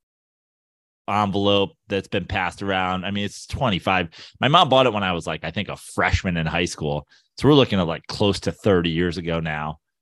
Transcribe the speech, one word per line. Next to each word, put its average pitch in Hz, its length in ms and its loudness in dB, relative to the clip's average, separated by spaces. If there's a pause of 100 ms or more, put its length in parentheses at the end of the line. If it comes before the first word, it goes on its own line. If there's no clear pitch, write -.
(1080)
envelope 101 640 2 (160)
that's 98 180 -2
been 98 180 -4
passed 90 380 -4
around. 92 420 -2
I 98 60 -6
mean, 101 140 -4
it's - 240 -12
twenty-five. 92 640 0 (300)
My 117 60 2
mom 160 220 6
bought 131 180 6
it 117 60 2
when 104 100 -2
I 95 80 -2
was, 85 160 -4
like, 85 160 -6
I 82 80 -6
think 98 180 -6
a 71 80 -10
freshman 90 600 -2
in 80 100 -2
high 85 200 -2
school. 73 420 -6 (280)
So - 120 2
we're 151 60 8
looking 113 260 4
at, 85 80 0
like, 80 180 -8
close 101 340 -2
to 98 120 -4
thirty 87 380 2
years 85 280 -2
ago 82 220 -4
now. 76 400 -8 (220)